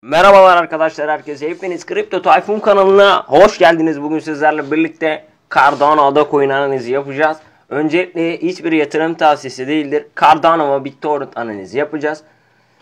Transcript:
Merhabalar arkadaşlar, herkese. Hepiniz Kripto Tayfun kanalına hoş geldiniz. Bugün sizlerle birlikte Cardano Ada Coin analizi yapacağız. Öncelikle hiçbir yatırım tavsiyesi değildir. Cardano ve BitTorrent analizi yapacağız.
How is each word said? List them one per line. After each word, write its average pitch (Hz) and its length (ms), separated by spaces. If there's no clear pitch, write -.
Merhabalar 185 540
arkadaşlar, 160 540
herkese. 147 400
Hepiniz 175 360
Kripto 190 360
Tayfun 190 380
kanalına 196 680
hoş 185 320
geldiniz. 160 440
Bugün 156 160
sizlerle 151 520
birlikte 156 540
Cardano 143 480
Ada 139 280
Coin 139 180
analizi 135 440
yapacağız. 143 460
Öncelikle 165 680
hiçbir 165 360
yatırım 156 420
tavsiyesi 139 540
değildir. 147 380
Cardano 151 600
ve 135 40
BitTorrent 139 540
analizi 104 400
yapacağız. 151 440